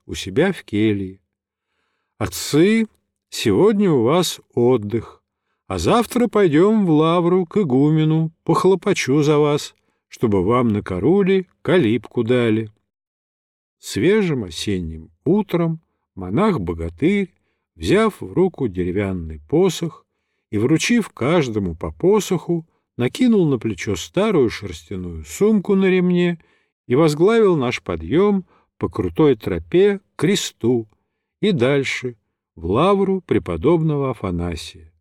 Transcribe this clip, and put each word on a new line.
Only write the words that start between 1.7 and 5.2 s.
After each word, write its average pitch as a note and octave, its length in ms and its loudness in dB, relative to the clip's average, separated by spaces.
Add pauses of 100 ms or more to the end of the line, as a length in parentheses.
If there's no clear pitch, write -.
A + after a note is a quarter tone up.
«Отцы, G3 720 0 (420)
сегодня F#3+ 600 2
у B2+ 120 2
вас D#3+ 360 0 (140)
отдых, A#2 680 -2 (460)